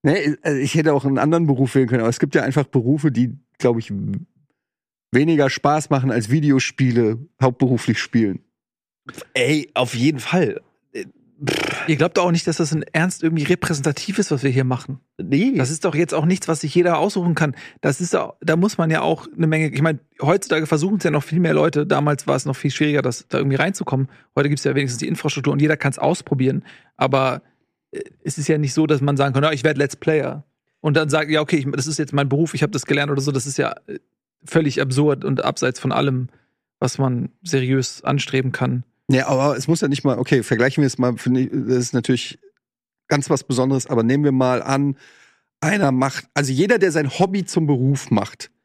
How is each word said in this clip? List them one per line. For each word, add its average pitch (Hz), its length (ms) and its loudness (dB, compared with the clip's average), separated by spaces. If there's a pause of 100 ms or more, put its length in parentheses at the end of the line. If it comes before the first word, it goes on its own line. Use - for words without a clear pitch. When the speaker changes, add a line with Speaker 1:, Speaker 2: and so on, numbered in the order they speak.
Speaker 1:
ne, 147 400 0
also 147 180 0
ich 143 160 -2
hätte 156 180 4
auch 135 100 0
einen 135 140 0
anderen 165 280 2
Beruf 135 280 0
wählen 131 140 4
können, 123 120 0
aber 113 100 2
es - 100 -4
gibt 143 160 0
ja 139 60 4
einfach 135 220 0
Berufe, 139 460 0
die, 120 260 0 (220)
glaub 120 200 2
ich, 113 120 -10
w-, 101 280 -6 (920)
weniger 143 400 4
Spaß 147 400 0
machen, 131 220 2
als 110 180 -2
Videospiele 127 880 2 (240)
hauptberuflich 123 560 0
spielen. 107 420 0 (920)
Speaker 2:
Ey, 139 400 0
auf 123 200 -2
jeden 127 260 0
Fall. 160 400 0 (320)
Äh, 101 140 -10 (380)
pff. - 440 -6
Speaker 3:
Ihr 151 80 2
glaubt 165 200 0
doch 180 100 2
auch 175 40 2
nicht, 170 160 0
dass 165 120 -2
das 160 120 -2
in 156 140 -2
Ernst 165 400 -2
irgendwie 160 180 0
repräsentativ 160 800 -2
ist, - 100 -2
was 135 140 -2
wir 139 60 2
hier 131 120 2
machen. 127 380 -4 (200)
Speaker 2:
Nee. 139 360 0
Speaker 3:
Das 131 140 0
ist 160 140 -6
doch 160 120 0
jetzt 165 180 0
auch 156 120 0
nichts, 180 200 0
was 160 140 -2
sich 147 120 -6
jeder 170 260 4
aussuchen 175 360 0
kann. 147 220 0 (240)
Das 143 200 0
ist 175 140 -2
doch, - 260 -2
da 160 140 0
muss 185 240 2
man 165 120 2
ja 160 120 2
auch 165 240 -2 (100)
eine 160 120 2
Menge, 156 220 0
ich 139 120 -2
meine, 160 160 2 (220)
heutzutage 160 480 0
versuchen 180 300 0
es - 60 -4
ja 170 60 2
noch 147 140 0
viel 160 160 -2
mehr 160 140 2
Leute. 147 300 2
Damals 147 440 0
war 139 80 2
es - 80 -4
noch 139 100 -4
viel - 160 -2
schwieriger, 147 320 0
das, 127 260 -4
da - 100 -4
irgendwie 139 180 0
reinzukommen. 139 520 -2 (280)
Heute 143 120 2
gibt's 147 140 -2
ja 135 140 0
wenigstens 127 240 -4
die - 80 -6
Infrastruktur 143 440 -2
und 143 80 0
jeder 151 160 4
kann's - 220 -2
ausprobieren. 135 640 0 (320)
Aber, 131 460 0 (480)
äh, - 120 -12 (200)
es - 160 -2
ist 143 80 -4
ja 156 120 2
nicht 143 160 -2
so, 156 120 4
dass 147 140 2
man 143 160 2
sagen 139 180 2
kann, 139 80 2
„Ja, 156 80 4
ich 131 140 -4
werd 151 140 2
Let's 139 180 0
Player.“ 143 480 -2 (360)
Und 151 160 2
dann 156 120 2
sagt, 151 220 0
„Ja, 151 100 2
okay, 151 160 0
ich, 135 160 -2
das 139 160 -4
ist 151 100 -4
jetzt 151 140 -4
mein 143 160 0
Beruf, 147 260 0
ich 143 80 -2
hab 147 80 0
das - 160 -6
gelernt“ 143 240 -2
oder 139 100 0
so. 143 120 -2
Das 127 140 -4
ist 139 120 -6
ja, 127 160 -2 (140)
äh, - 100 -12 (460)
völlig 147 360 0
absurd 139 440 0
und 135 200 -2
abseits 127 360 -2
von 135 100 -2
allem, 127 380 0 (520)
was - 180 -2
man 135 320 -2 (120)
seriös 135 600 -2
anstreben 131 480 -2
kann. 127 320 -2 (240)
Speaker 1:
Ja, 131 200 2
aber 139 280 2
es - 120 -6
muss 165 120 2
ja 151 80 0
nicht 143 160 -2
mal, 131 140 2
okay, 127 240 2
vergleichen 123 400 0
wir 139 40 4
es 123 120 -2
mal, 123 200 0
finde 127 240 0
ich, 127 80 -2
das 127 260 0
ist 123 160 -2
natürlich 123 460 -2 (720)
ganz 143 220 -2
was 139 140 0
Besonderes, 131 440 0
aber 117 160 2
nehmen 139 200 2
wir 139 80 4
mal 127 300 2
an, 139 340 0 (640)
einer 165 320 2
macht, 131 420 -2
also 143 180 0
jeder, 196 260 2
der 185 140 2
sein 147 260 0
Hobby 190 260 0
zum 165 220 -2
Beruf 135 440 0
macht - 400 -2 (140)